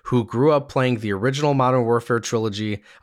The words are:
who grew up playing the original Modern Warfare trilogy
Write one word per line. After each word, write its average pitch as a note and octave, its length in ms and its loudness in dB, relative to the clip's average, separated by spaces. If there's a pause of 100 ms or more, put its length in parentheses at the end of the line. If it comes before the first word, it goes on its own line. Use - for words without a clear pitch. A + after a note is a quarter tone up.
who B2 200 0
grew B2+ 260 2
up C#3 180 2
playing B2+ 300 0
the G#2 140 -4
original C#3 420 0
Modern B2+ 300 2
Warfare A#2 340 0
trilogy G#2+ 640 -4 (200)